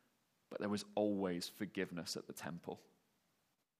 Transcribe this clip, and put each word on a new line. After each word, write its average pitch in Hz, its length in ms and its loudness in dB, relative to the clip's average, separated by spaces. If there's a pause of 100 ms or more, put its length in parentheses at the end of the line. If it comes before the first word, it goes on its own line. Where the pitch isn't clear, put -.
(480)
But - 120 -6
there 104 80 2
was 101 160 0 (100)
always 98 540 4
forgiveness 90 680 -2
at - 100 -6
the - 60 -8
temple. - 480 -6 (1000)